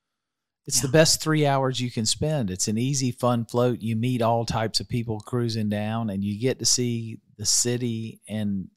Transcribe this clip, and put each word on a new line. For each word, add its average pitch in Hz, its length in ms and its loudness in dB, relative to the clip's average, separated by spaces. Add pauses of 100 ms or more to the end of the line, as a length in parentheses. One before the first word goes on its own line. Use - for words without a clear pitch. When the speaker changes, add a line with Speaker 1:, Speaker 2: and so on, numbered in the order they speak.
(680)
Speaker 1:
It's - 160 0
the 143 60 -2
Speaker 2:
Yeah. 120 40 0
Speaker 1:
best 156 300 6
three 156 240 2
hours 135 340 2
you 123 100 -2
can 113 160 -2
spend. 147 440 0
It's 92 180 -2
an 107 100 -2
easy, 131 320 0
fun 120 360 0
float. 120 340 2
You 113 160 -2
meet 123 260 0
all 117 220 2
types 110 340 -2
of 104 120 -4
people 117 300 -4
cruising 113 500 -2
down, 107 400 -2
and 98 120 -2
you 101 160 -2
get 123 220 0
to 117 60 -4
see 117 520 -2 (200)
the 107 80 -10
city 120 800 -2
and, 101 480 -4